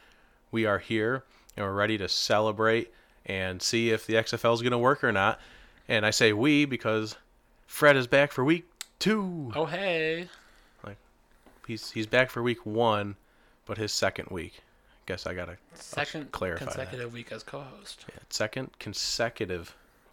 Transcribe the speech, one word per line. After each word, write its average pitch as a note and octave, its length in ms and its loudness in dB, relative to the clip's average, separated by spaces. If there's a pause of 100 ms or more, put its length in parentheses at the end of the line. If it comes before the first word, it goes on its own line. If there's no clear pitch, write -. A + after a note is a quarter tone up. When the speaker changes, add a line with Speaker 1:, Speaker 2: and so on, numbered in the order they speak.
(500)
Speaker 1:
We A2+ 160 0
are G2+ 140 2
here, A2+ 420 -2 (340)
and G#2 80 -4
we're G2 80 -2
ready G#2 260 2
to F#2+ 100 -4
celebrate A2 840 2 (340)
and F#2 360 -4
see A#2 280 2
if A2 180 -2
the A2 80 4
X A2 180 2
F A#2 100 -2
L A#2 100 6
is A#2 80 -2
gonna B2 140 2
work B2+ 280 2
or A#2+ 80 4
not. G2 260 4 (480)
And A2 180 2
I G#2+ 60 4
say G#2+ 220 6
we C#3+ 320 4
because A2 500 -2 (540)
Fred D3 280 8
is B2+ 120 0
back C#3 240 4
for C3 100 -2
week E3 220 2 (340)
two. F#3 560 -2
Speaker 2:
Oh, D#3 120 0
hey. E3 600 -2 (560)
Speaker 1:
Like, G2+ 140 -14 (680)
he's, - 280 -10
he's A2 160 -4
back B2+ 220 4
for A#2+ 120 -6
week A#2+ 240 -2
one, G#2+ 480 0 (520)
but G#2 120 -8
his G#2+ 140 -4
second - 400 -2
week. F2 300 -10 (440)
Guess F2+ 200 -6
I F2+ 80 -6
gotta F2 220 -8 (180)
Speaker 2:
Second D3 560 -8
Speaker 1:
clarify - 360 -4
that. - 80 -6
Speaker 2:
consecutive B2+ 380 -10
week A#2+ 200 -14
as A2 100 -12
co-host. C3 680 -16
Speaker 1:
Yeah, - 200 -18
second - 500 -6
consecutive F#2+ 960 -4 (380)